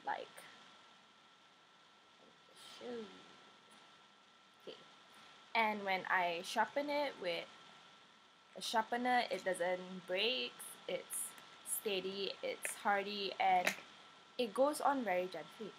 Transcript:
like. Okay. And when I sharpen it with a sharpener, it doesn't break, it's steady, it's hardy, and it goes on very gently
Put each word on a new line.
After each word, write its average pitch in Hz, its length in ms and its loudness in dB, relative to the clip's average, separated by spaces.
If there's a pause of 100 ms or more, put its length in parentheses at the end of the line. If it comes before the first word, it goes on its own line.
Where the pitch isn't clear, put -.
like. - 220 -4 (4000)
Okay. - 100 -12 (800)
And 214 320 4
when 190 240 2
I 175 340 2
sharpen 277 460 0
it 285 320 0
with 170 240 -2 (1120)
a 185 40 -10
sharpener, 240 680 2
it 180 160 -2
doesn't 185 600 0
break, 233 460 0 (340)
it's - 420 -6 (500)
steady, 196 600 -2
it's - 400 -4
hardy, 202 580 2
and 185 360 6 (640)
it 226 160 0
goes 285 260 6
on 277 220 6
very 180 280 2
gently 165 480 -10